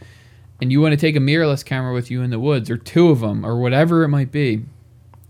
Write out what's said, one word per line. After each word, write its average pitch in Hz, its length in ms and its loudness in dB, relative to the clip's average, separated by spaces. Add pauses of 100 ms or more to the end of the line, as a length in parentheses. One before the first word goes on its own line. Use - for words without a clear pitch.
(600)
and 127 100 0
you 139 80 4
wanna 151 160 4
take 156 200 0
a 143 40 2
mirrorless 143 460 0
camera 127 300 -4
with 123 160 -6
you 127 100 -4
in 127 80 -4
the 113 100 -4
woods, 131 300 -2
or 120 80 -4
two 170 320 2
of 123 140 2
'em, 104 200 -4
or 117 160 -4
whatever 156 440 2
it 151 60 0
might 139 220 0
be, 123 320 -2 (680)